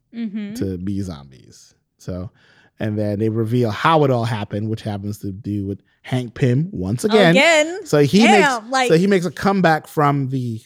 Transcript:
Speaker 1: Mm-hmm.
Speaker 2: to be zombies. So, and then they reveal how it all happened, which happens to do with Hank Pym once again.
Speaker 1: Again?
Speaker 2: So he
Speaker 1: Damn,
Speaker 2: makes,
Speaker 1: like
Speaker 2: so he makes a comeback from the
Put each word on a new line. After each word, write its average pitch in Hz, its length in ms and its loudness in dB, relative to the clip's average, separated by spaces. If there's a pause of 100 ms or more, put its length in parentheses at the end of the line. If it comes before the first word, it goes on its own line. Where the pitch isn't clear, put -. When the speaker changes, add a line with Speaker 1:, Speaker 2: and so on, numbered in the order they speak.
(140)
Speaker 1:
Mm-hmm. 214 400 -10
Speaker 2:
to 190 240 -6
be 98 220 -6
zombies. 71 720 -16 (240)
So, 90 320 -12 (480)
and 107 180 -4
then 104 220 -2
they 110 120 0
reveal 113 420 -2
how 156 320 2
it 131 80 2
all 117 120 0
happened, 107 460 -6
which 110 120 -6
happens 101 380 -8
to 101 120 -10
do 101 340 -6
with 98 140 -8 (220)
Hank 123 320 -6
Pym 135 380 0
once 101 320 -4
again. 208 280 6
Speaker 1:
Again? 320 540 2
Speaker 2:
So 151 180 2
he 180 140 4
Speaker 1:
Damn, 277 460 4
Speaker 2:
makes, 240 80 -10
Speaker 1:
like 262 180 0
Speaker 2:
so 160 60 6
he 185 120 2
makes 190 160 2
a 175 80 -6
comeback 175 560 0
from 143 400 0
the 123 380 -6